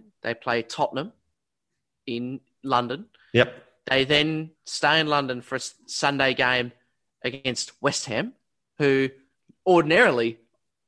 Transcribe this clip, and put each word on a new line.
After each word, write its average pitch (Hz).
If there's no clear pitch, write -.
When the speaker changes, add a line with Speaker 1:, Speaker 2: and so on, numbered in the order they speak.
Speaker 1:
They 117
play 117
Tottenham 147
in 123
London. 127
Speaker 2:
Yep. 120
Speaker 1:
They 135
then 156
stay 151
in 156
London 135
for 131
a 131
s-, -
Sunday 139
game 123
against 131
West 135
Ham, 143
who 135
ordinarily 160